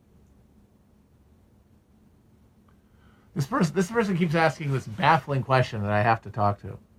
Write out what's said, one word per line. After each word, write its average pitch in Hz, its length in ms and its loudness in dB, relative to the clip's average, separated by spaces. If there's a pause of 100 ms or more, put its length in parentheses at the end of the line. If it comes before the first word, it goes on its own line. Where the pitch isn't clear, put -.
(3250)
This 139 120 -4
pers-, 196 260 0
this 180 180 0
person 208 260 0
keeps 165 200 0
asking 151 360 0
this 127 140 -4
baffling 143 560 0
question 127 400 0
that 104 80 -2
I 104 120 2
have 113 200 2
to 101 80 -14
talk 101 320 0
to. 104 160 -14 (200)